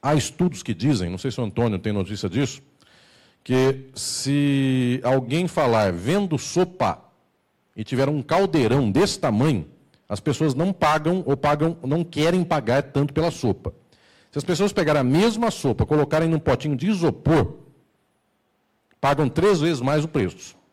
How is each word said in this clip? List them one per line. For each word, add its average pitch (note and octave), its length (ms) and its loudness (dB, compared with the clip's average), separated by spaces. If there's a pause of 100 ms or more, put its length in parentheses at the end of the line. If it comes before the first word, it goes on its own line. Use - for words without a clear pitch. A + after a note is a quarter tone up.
Há D3 140 2
estudos - 480 -2
que A2 100 -6
dizem, F#2+ 360 0
não F#2 80 -6
sei C3 120 -4
se B2 120 -6
o - 20 -2
Antônio A2 340 -2
tem G#2+ 140 -4
notícia G2+ 380 -4
disso, B2 320 -4 (800)
que C3 500 0
se C3+ 1080 0
alguém C3+ 440 0
falar, A2+ 440 2
"Vendo D3+ 460 -2
sopa", F3 680 -2 (720)
e G#2+ 80 -8
tiver C3 240 0
um D3 140 -2
caldeirão C#3+ 680 2
desse E3+ 300 0
tamanho, A#2+ 480 0 (400)
as G2+ 140 -8
pessoas C3 320 0
não E3+ 180 -2
pagam D#3+ 540 0
ou C#3 100 2
pagam, D3+ 480 0
não D3 200 -2
querem E3+ 420 0
pagar C#3 360 0
tanto C#3+ 320 -2
pela E3 160 0
sopa. - 440 -4 (580)
Se - 60 -8
as D3 60 -6
pessoas F#3 280 0
pegarem D3+ 300 2
a - 20 2
mesma G#3+ 480 2
sopa, - 340 -2
colocarem D3+ 440 2
num D#3+ 100 2
potinho D3 360 0
de C3 120 -4
isopor, E3 720 0 (1400)
pagam C#3 280 2
três F#3 300 2
vezes D3+ 220 -2
mais D3 220 0
o D#3+ 40 -6
preço. A#2 480 -4 (180)